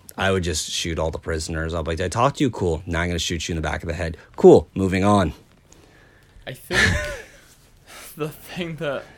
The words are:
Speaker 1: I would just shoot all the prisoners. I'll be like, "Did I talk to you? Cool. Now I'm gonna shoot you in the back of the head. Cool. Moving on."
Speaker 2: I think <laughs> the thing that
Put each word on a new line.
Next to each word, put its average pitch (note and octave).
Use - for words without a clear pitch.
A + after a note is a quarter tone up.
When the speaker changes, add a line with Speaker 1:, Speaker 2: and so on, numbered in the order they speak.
Speaker 1:
I G2
would F#2+
just E2
shoot E2
all D#2+
the D#2
prisoners. D#2+
I'll E2
be E2
like, E2
"Did F#2
I -
talk B2
to D#3
you? B2
Cool. F2
Now E2+
I'm F2
gonna F2
shoot E2+
you F2+
in E2
the D#2+
back D2+
of F2
the D#2+
head. E2
Cool. C#3
Moving F#2+
on." G2+
Speaker 2:
I -
think -
<laughs> -
the D3+
thing E3
that D3